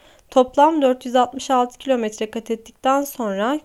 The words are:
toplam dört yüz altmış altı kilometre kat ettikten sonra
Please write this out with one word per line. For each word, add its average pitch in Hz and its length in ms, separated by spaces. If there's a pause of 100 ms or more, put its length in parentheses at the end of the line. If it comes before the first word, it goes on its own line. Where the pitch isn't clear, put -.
(300)
toplam 277 520
dört 254 240
yüz 247 100
altmış 254 340
altı 247 280
kilometre 220 520
kat 226 200
ettikten 262 520
sonra 233 640